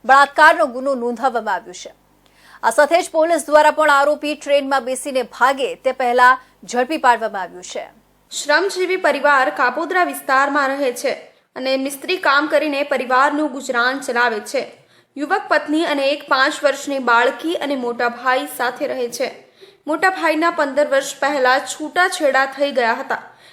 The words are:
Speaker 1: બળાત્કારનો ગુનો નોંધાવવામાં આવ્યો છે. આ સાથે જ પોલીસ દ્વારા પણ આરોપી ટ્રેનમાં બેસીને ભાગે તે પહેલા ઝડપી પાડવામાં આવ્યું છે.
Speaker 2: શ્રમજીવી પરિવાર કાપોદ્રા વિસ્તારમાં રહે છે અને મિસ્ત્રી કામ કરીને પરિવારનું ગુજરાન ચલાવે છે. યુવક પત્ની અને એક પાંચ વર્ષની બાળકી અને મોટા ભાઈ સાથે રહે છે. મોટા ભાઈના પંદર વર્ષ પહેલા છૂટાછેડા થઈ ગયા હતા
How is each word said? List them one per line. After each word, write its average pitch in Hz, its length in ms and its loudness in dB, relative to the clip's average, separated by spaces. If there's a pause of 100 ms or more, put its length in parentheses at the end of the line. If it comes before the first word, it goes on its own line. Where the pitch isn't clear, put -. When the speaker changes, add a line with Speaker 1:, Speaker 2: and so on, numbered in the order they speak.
Speaker 1:
બળાત્કારનો 294 600 6
ગુનો 262 280 -4
નોંધાવવામાં 233 600 -2
આવ્યો 180 180 -10
છે. - 220 -16 (680)
આ 226 80 2
સાથે 294 320 4
જ - 100 -10
પોલીસ 320 340 0
દ્વારા 302 240 6
પણ 302 200 2
આરોપી 294 440 2
ટ્રેનમાં 277 500 0
બેસીને 262 380 -4
ભાગે 247 520 0
તે 262 180 -2
પહેલા 247 460 4 (260)
ઝડપી 247 320 -2
પાડવામાં 220 460 0
આવ્યું 175 200 -14
છે. - 260 -12 (420)
Speaker 2:
શ્રમજીવી 359 680 -2
પરિવાર 285 540 2
કાપોદ્રા 302 540 0
વિસ્તારમાં 277 640 0
રહે 277 240 -2
છે - 180 -4 (460)
અને 262 200 -2
મિસ્ત્રી 277 400 -4
કામ 294 300 2
કરીને 294 360 0
પરિવારનું 277 720 0
ગુજરાન 254 480 -2
ચલાવે 240 400 -2
છે. - 320 -6 (440)
યુવક 339 320 -4
પત્ની 302 360 0
અને 277 240 0
એક 285 200 -4
પાંચ 285 360 0
વર્ષની 277 340 0
બાળકી 247 560 2
અને 285 220 -4
મોટા 240 320 -4
ભાઈ 254 480 -2
સાથે 262 300 -4
રહે 247 220 -6
છે. - 360 -8 (420)
મોટા 330 240 0
ભાઈના 320 400 0
પંદર 294 380 -2
વર્ષ 277 320 -2
પહેલા 269 380 2
છૂટાછેડા 294 880 0
થઈ 285 240 -4
ગયા 233 240 0
હતા 247 240 -6 (340)